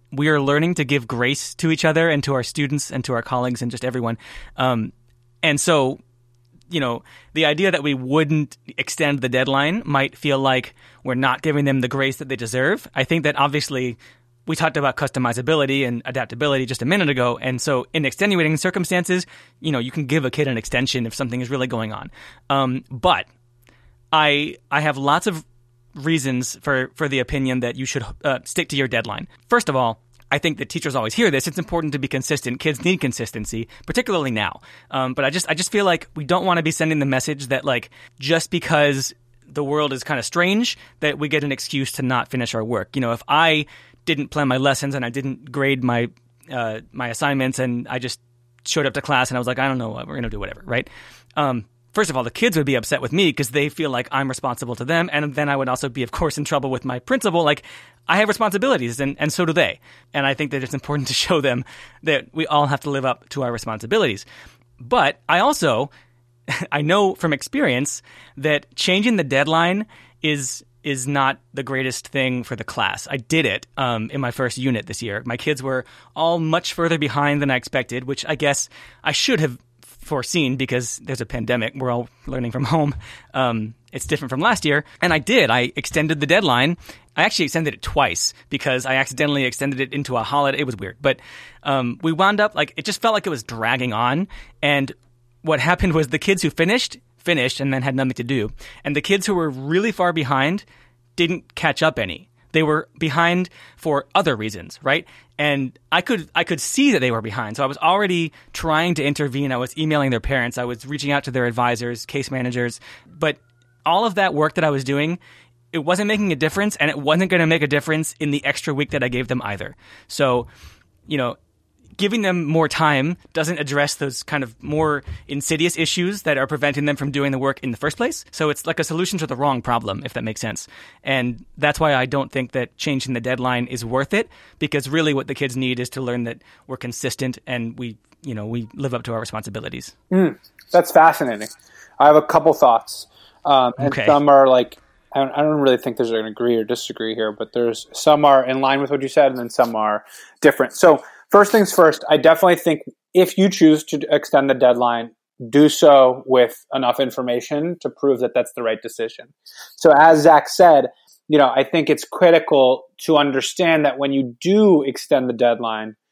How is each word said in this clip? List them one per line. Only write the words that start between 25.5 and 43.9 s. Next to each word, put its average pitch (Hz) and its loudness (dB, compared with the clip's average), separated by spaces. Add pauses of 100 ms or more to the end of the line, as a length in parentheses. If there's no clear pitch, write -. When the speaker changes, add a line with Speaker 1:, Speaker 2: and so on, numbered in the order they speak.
Speaker 1:
reasons 135 -2
for, 131 -2
for 151 -4
the 135 -2
opinion 127 -2
that 120 -4
you 131 -8
should, 127 -6 (200)
uh, 135 0
stick - -4
to 147 -6
your 135 0
deadline. 113 -4 (200)
First 233 2
of - 0
all, 117 0 (300)
I 143 2
think 160 -2
that 123 -8
teachers 151 -6
always 113 -2
hear 226 4
this. 135 0
It's 165 -6
important 160 -4
to 143 -4
be 135 -6
consistent. 131 -4
Kids 151 -4
need 180 0
consistency, 117 -6 (180)
particularly 165 -2
now. 107 -4 (300)
Um, 131 -4
but 139 -2
I 131 0
just, 175 -4
I 156 -2
just 170 -6
feel 208 0
like 170 0
we 151 -8
don't 175 0
wanna 175 0
be 156 -2
sending 160 0
the 139 0
message 139 -2
that, 131 -2
like, 127 -4 (280)
just 160 0
because 147 0 (320)
the 147 -6
world 147 -2
is 127 -8
kinda 135 -4
strange, 196 0 (240)
that 143 -2
we 151 -4
get 147 0
an 143 -2
excuse 135 -4
to 135 -6
not 123 0
finish 123 -4
our 113 -4
work. 107 -6
You 139 -2
know, 117 0
if 117 -6
I 156 4 (400)